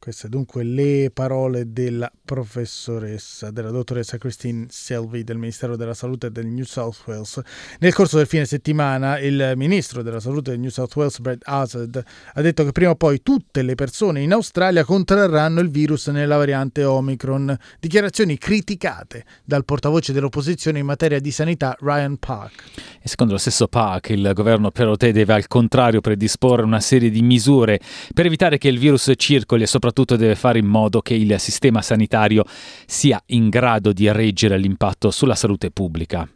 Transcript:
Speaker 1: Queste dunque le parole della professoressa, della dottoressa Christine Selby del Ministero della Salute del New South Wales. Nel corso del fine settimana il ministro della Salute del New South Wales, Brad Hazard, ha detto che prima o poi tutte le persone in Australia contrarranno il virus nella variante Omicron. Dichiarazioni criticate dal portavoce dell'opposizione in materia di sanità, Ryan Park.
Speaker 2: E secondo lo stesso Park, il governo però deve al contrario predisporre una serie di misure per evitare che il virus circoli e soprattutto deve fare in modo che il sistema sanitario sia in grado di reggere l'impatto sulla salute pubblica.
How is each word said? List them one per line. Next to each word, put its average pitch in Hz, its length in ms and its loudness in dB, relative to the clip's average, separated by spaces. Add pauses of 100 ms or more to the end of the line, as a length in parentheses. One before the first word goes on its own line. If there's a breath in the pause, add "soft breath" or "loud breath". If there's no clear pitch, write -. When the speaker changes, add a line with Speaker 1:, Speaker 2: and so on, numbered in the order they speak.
Speaker 1:
Queste - 280 -14
dunque 127 340 -6
le 135 500 0
parole 131 600 -4
della 120 360 -6 (140)
professoressa, 113 1300 -10
della 110 180 -8
dottoressa 123 480 -6
Christine 117 520 -8
Selby 117 560 -8
del 113 120 -8
Ministero 117 380 -8
della 117 180 -8
Salute 123 380 -8
del 113 140 -10
New 120 180 -6
South 117 420 -10
Wales. 107 360 -12 (380 loud breath)
Nel 170 140 4
corso 180 220 2
del 151 100 6
fine 151 200 0
settimana 139 760 -2
il 139 380 0
ministro 143 440 -2
della 113 200 -8
Salute 135 300 -6
del 120 100 -6
New 131 80 -6
South 127 260 -6
Wales, 143 240 -2
Brad 123 240 -6
Hazard, 123 580 -6 (320 loud breath)
ha 147 80 -4
detto 160 220 2
che 143 80 0
prima 175 200 2
o 160 40 2
poi 143 260 2
tutte - 400 0
le 127 140 -2
persone 139 460 -2
in 147 100 0
Australia 185 540 2
contrarranno 170 760 2
il 175 100 2
virus 151 380 0
nella 147 300 0
variante 139 480 0
Omicron. 135 680 -2 (240 soft breath)
Dichiarazioni 180 600 0
criticate 185 880 -6 (180 soft breath)
dal 139 220 -2
portavoce 147 480 0
dell'opposizione 143 680 -2
in 143 60 -4
materia 143 340 0
di 143 120 -6
sanità, 151 460 -2
Ryan 143 400 -2
Park. 107 460 -12 (380 loud breath)
Speaker 2:
E - 80 -8
secondo 113 240 0
lo 98 60 0
stesso - 280 0
Park, 101 440 -2
il 98 220 2
governo 107 380 2
però 107 240 2
deve 107 380 4
al 104 140 2
contrario 117 520 4
predisporre 110 640 2
una 110 160 2
serie 120 300 4
di 110 120 0
misure 120 600 4 (320 loud breath)
per 170 120 2
evitare 160 320 2
che 139 120 2
il 123 100 0
virus 135 380 4
circoli 120 460 2
e 104 40 0
soprattutto 120 200 0 (280)
deve 110 200 4
fare 117 240 2
in 104 80 2
modo 107 340 2
che - 140 -2
il 104 240 2
sistema 113 420 2
sanitario 107 640 2 (400 loud breath)
sia 120 420 2
in 113 220 2
grado 110 420 2
di 101 200 2
reggere 107 460 2
l'impatto 98 520 0
sulla 123 260 2
salute 101 360 -2
pubblica. 80 640 -6